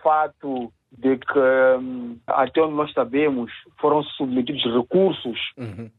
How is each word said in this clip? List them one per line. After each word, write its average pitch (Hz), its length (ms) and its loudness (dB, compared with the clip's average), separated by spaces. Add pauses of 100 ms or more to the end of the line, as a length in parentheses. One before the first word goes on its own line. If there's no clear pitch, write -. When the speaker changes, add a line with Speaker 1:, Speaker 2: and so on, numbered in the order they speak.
Speaker 1:
fato 151 680 0 (240)
de 127 220 2
que, 139 220 -2 (400)
hum, 123 380 -10 (100)
até 135 340 2
onde 156 140 0
nós 147 180 -4
sabemos, 131 580 0 (300)
foram 147 220 2
submetidos 131 600 -4
recursos 127 760 0 (200)
Speaker 2:
Uhum. 113 420 -12